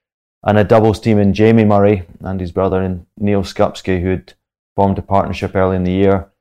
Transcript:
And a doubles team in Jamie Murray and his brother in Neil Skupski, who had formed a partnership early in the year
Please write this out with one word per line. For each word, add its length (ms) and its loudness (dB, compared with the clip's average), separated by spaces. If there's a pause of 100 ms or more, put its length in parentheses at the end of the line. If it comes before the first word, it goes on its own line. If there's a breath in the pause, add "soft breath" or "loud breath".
(440)
And 140 0
a 60 2
doubles 360 2
team 180 0
in 160 2
Jamie 320 4
Murray 400 2 (160)
and 180 -8
his 140 -10
brother 280 -2
in 240 -8 (120)
Neil 260 -2
Skupski, 580 -4
who 80 -2
had 240 -6 (440)
formed 200 0
a 40 -8
partnership 540 -4
early 200 0
in 80 -4
the 80 -2
year 380 0 (120)